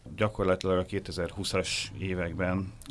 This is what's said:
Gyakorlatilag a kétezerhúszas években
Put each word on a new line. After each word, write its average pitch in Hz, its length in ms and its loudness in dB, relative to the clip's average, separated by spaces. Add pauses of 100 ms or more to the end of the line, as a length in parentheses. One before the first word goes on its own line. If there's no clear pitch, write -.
(160)
Gyakorlatilag 95 640 4
a 90 60 2
kétezerhúszas 92 1120 -2
években 92 720 0 (180)